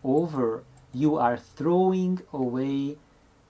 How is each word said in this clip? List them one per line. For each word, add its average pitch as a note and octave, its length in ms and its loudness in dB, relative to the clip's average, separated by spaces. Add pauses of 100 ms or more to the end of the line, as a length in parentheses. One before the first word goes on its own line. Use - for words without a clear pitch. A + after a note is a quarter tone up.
over, C3+ 580 0 (300)
you D3 240 2
are A#2+ 200 2
throwing F#3 840 0 (120)
away C#3 640 -2 (500)